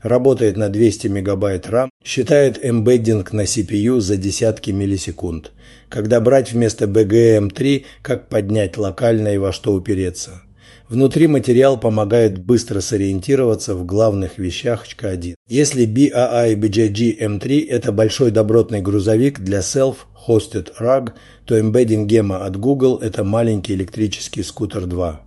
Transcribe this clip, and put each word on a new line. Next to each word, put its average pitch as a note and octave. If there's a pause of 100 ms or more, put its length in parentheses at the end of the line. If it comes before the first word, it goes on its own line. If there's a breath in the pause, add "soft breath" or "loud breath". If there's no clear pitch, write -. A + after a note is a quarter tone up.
Работает A#2+
на G#2+
двести G#2
мегабайт G2
рам, B2+ (140)
считает C3+
эмбеддинг A2
на G#2+
C G2+
P G#2
U A#2
за G2
десятки G2
миллисекунд. F#2 (340 soft breath)
Когда A#2
брать B2
вместо A2+
B G#2
G A2+
M G#2
три, C#3 (160 loud breath)
как -
поднять G#2
локально G#2+
и G2+
во G2
что -
упереться. F#2 (480 soft breath)
Внутри C3+
материал C3
помогает A2
быстро G2+
сориентироваться G#2
в F2+
главных G2
вещах G#2
H -
K A2
один. F2 (120)
Если C3
B B2+
A A#2+ (100)
I A2
B G#2
J G#2+
G G#2+
M G#2
three — C#3
это A#2+
большой A2
добротный A2
грузовик A2
для G2
self-hosted A2
rag, A#2+ (320 loud breath)
то A#2
эмбеддинг A2
Gemma G2
от F#2+
Google — B2+
это A2
маленький G#2+
электрический G2
скутер G2
два. F2